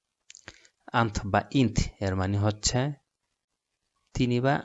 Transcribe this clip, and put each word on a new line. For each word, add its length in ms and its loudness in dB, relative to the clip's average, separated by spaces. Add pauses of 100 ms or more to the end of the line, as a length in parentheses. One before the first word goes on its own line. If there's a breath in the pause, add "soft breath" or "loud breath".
(920 loud breath)
আন্ত 320 0
বা 160 0 (100)
ইন্ত 280 2 (200)
এর 160 -2
মানে 220 0
হচ্ছে 540 0 (1200)
তিনি 260 0
বা 260 0